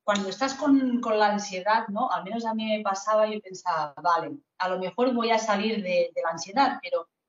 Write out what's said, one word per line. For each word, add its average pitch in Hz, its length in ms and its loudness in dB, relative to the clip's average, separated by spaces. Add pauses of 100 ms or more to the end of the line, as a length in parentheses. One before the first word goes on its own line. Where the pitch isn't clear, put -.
cuando 196 260 -2
estás 269 260 -4
con, 262 460 2
con 220 180 0
la 208 100 6
ansiedad, 202 600 0
¿no? 208 220 -2
Al 175 140 -2
menos 226 220 -6
a 220 80 -2
mí 220 220 -2
me 214 60 -4
pasaba, 214 440 2
yo 214 140 -2
pensaba, 170 640 -4
"Vale, 165 340 0 (220)
a 185 100 0
lo 180 100 -2
mejor 240 360 0
voy 226 160 2
a 226 80 4
salir 214 440 0
de, 175 320 0
de 175 80 -4
la 165 80 -2
ansiedad, 196 520 0
pero - 260 -4 (200)